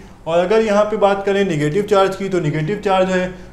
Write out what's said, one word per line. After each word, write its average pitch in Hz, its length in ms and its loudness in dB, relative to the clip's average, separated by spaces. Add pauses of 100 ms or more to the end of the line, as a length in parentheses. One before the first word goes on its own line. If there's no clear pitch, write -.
(280)
और 165 120 2
अगर 208 220 2
यहाँ 208 240 2
पे 214 120 -4
बात 196 280 2
करें 202 200 0
negative 151 400 0
charge 196 300 2
की, 196 140 -6
तो 175 100 0
negative 156 460 -2
charge 190 260 2
है 185 140 0 (280)